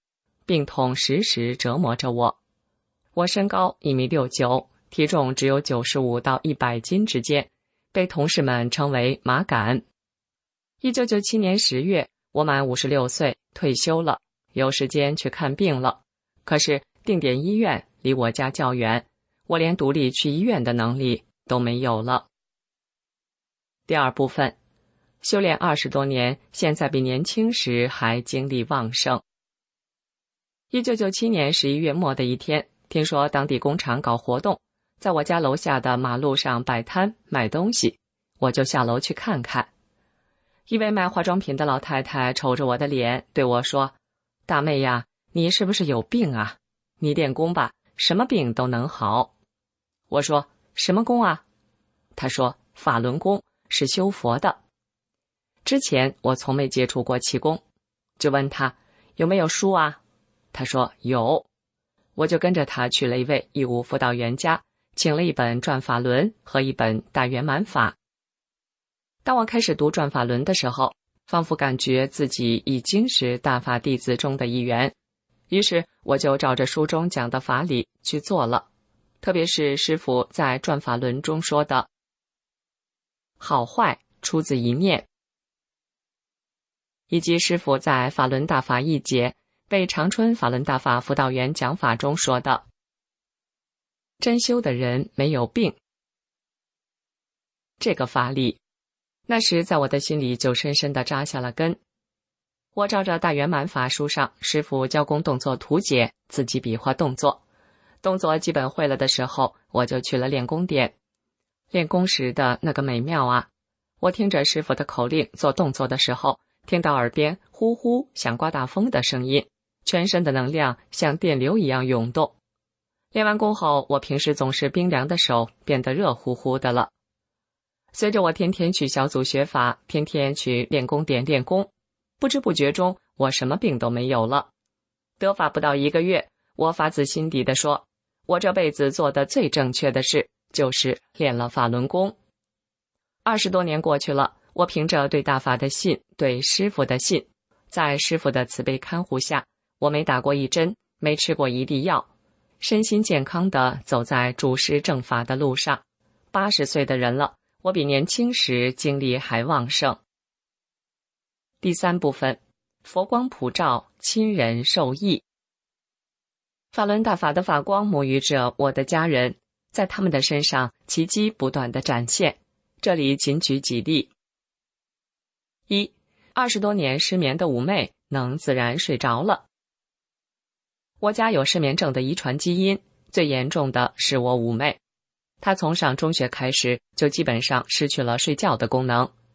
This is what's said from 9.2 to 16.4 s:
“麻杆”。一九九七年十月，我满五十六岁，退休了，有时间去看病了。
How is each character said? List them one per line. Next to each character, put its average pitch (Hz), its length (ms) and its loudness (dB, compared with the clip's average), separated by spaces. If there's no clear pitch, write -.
“麻 127 200 2
杆”。 117 400 0
一 254 120 0
九 247 140 0
九 214 160 0
七 214 160 -2
年 196 200 2
十 135 260 0
月， 180 240 0
我 151 120 0
满 139 240 2
五 127 80 -2
十 135 120 -2
六 131 200 2
岁， 135 280 -2
退 139 220 0
休 165 260 0
了， 156 180 0
有 135 180 0
时 139 160 -2
间 143 280 0
去 139 140 -4
看 143 260 -4
病 151 260 0
了。 131 200 0